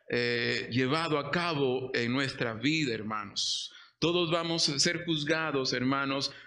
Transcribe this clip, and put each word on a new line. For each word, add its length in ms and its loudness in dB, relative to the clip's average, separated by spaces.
eh, 640 0
llevado 480 2
a 120 -4
cabo 640 0
en 200 2
nuestra 400 -2
vida, 400 0
hermanos. 800 -4
Todos 320 2
vamos 380 2
a 100 0
ser 240 2
juzgados, 680 0
hermanos, 580 0